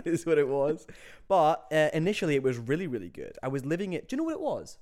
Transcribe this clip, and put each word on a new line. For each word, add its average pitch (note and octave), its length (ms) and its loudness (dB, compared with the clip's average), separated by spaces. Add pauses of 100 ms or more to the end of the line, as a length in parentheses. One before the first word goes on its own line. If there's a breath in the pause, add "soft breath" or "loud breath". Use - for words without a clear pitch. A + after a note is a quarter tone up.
is E3 200 0
what D#3+ 120 4
it C#3+ 100 4
was. C#3 400 0 (400 loud breath)
But, E3 420 4
uh, D#3 240 4
initially, E3 420 0
it C3+ 80 2
was C3 140 2
really, C#3+ 300 -2
really A2 220 -6
good. - 340 -12
I C3 60 -4
was C3+ 160 -4
living F3 260 -4
it. E3+ 160 -6
Do - 80 -6
you - 40 -2
know D#4+ 40 0
what D#4+ 120 -2
it - 60 -8
was? G3+ 400 -6